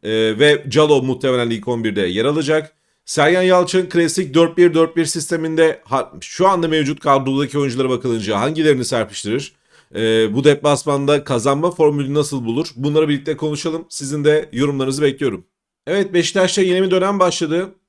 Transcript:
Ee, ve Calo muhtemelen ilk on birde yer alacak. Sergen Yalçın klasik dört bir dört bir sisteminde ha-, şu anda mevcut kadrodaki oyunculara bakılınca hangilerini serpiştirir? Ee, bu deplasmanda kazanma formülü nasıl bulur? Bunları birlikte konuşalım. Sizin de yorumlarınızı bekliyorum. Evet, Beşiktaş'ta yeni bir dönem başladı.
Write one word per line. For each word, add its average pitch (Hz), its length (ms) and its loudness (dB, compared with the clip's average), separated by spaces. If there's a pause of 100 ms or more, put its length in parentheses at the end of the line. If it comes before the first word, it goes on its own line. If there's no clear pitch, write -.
Ee, 107 80 -6 (280)
ve 147 300 4
Calo 147 340 4
muhtemelen 127 480 -2
ilk 113 180 -6
on 117 160 -4
birde 104 160 -2
yer 95 240 -2
alacak. 151 480 0 (320)
Sergen 165 380 2
Yalçın 185 460 2
klasik 170 460 -2
dört 165 220 4
bir 175 180 6
dört 165 220 2
bir 165 80 0
sisteminde 160 800 -2
ha-, - 360 -4
şu - 280 0
anda 170 200 0
mevcut 156 320 -2
kadrodaki 135 580 0
oyunculara 131 300 -2
bakılınca 113 520 -2
hangilerini 147 440 2
serpiştirir? 113 680 -4 (420)
Ee, 110 400 2
bu 131 100 -2
deplasmanda 147 800 2
kazanma 139 460 0
formülü 147 440 0
nasıl 139 300 -2
bulur? 123 220 -2 (100)
Bunları 147 320 0
birlikte 143 280 -2
konuşalım. 160 520 -6
Sizin 143 360 -8
de 151 280 2
yorumlarınızı 139 500 -2
bekliyorum. 135 420 -2 (420)
Evet, 196 280 -2
Beşiktaş'ta 185 480 0
yeni 185 200 2
bir 190 80 0
dönem 190 280 0
başladı. 175 500 -2 (200)